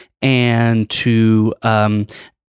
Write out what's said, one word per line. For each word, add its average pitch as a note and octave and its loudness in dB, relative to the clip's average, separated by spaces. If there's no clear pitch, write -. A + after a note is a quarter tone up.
And A#2 0
to, A2 0
um, G#2+ 0